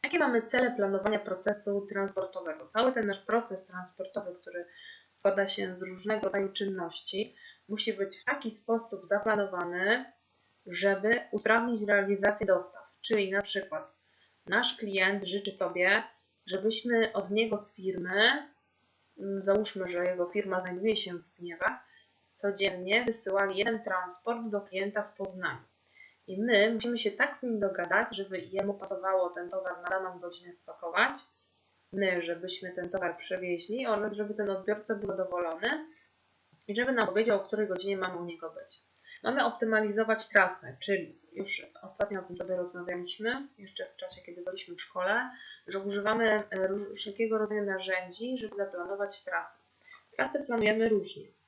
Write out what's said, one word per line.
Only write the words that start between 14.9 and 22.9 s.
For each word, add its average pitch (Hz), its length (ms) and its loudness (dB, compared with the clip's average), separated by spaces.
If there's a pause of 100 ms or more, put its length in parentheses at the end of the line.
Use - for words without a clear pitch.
życzy 196 280 -2
sobie, 185 500 2 (440)
żebyśmy 220 680 2
od 190 180 -2
niego 214 260 2
z - 180 -6
firmy, 190 720 2 (680)
mm, 196 240 -4
załóżmy, 196 460 2
że 180 160 0
jego 180 260 0
firma 190 300 0
znajduje 185 360 0
się 180 180 -4
w - 240 -12
Gniewach, 175 400 -4 (540)
codziennie 196 720 0